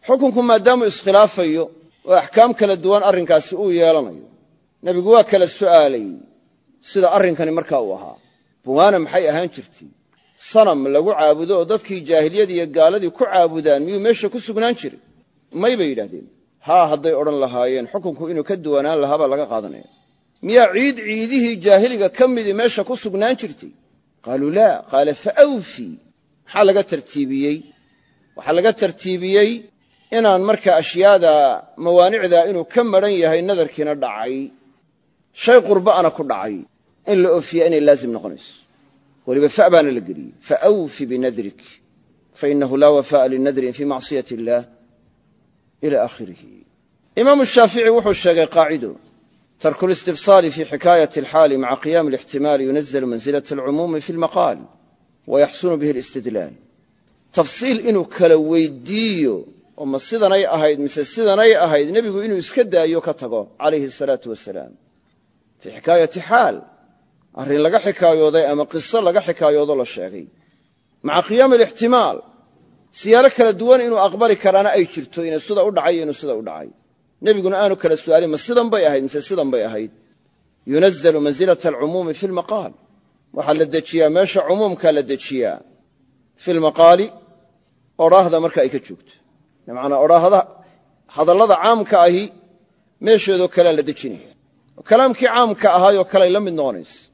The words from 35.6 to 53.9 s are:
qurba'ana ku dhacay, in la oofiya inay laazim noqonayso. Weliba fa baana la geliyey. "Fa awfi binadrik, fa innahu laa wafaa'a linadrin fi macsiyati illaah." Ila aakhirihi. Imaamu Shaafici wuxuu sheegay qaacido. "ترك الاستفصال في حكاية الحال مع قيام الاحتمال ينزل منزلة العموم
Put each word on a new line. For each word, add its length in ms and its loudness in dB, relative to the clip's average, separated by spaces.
qurba'ana 500 2
ku 120 -10
dhacay, 320 -6
in 140 0
la 80 2
oofiya 360 0
inay 140 2
laazim 320 2
noqonayso. 420 -12
Weliba 220 2
fa 200 2
baana 220 2
la 100 -6
geliyey. 380 -14
"Fa 220 -4
awfi 440 -2
binadrik, 540 -8
fa 80 -6
innahu 300 -2
laa 140 4
wafaa'a 360 0
linadrin 460 -4
fi 120 -10
macsiyati 500 -8
illaah." 280 -4
Ila 200 -2
aakhirihi. 600 -14
Imaamu 280 4
Shaafici 440 2
wuxuu 240 2
sheegay 340 0
qaacido. 440 0
"ترك 220 -2
الاستفصال 680 2
في 140 -8
حكاية 520 2
الحال 420 2
مع 140 -4
قيام 340 -2
الاحتمال 540 -4
ينزل 440 -4
منزلة 440 -6
العموم 500 -6